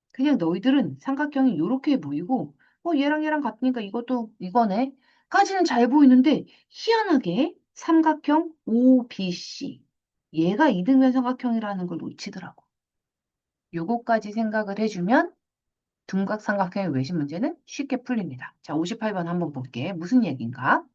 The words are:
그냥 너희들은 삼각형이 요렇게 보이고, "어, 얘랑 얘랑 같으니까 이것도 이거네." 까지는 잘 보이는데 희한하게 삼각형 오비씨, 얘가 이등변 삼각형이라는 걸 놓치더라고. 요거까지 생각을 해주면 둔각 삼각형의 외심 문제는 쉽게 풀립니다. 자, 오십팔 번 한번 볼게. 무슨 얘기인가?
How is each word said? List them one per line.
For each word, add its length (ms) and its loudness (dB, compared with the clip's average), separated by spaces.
그냥 220 2
너희들은 640 0
삼각형이 560 -2
요렇게 420 0
보이고, 560 -6
"어, 100 -2
얘랑 300 0
얘랑 160 -2
같으니까 400 -2
이것도 580 -6
이거네." 540 0
까지는 380 2
잘 240 2
보이는데 560 6
희한하게 840 0
삼각형 800 2
오비씨, 1160 0
얘가 380 2
이등변 420 4
삼각형이라는 760 -2
걸 100 -8
놓치더라고. 680 -14
요거까지 580 -2
생각을 480 -4
해주면 540 0
둔각 320 -4
삼각형의 540 -2
외심 240 -4
문제는 480 -4
쉽게 380 -8
풀립니다. 580 -8
자, 120 -10
오십팔 400 -4
번 140 -6
한번 240 -4
볼게. 400 -8
무슨 320 0
얘기인가? 720 -2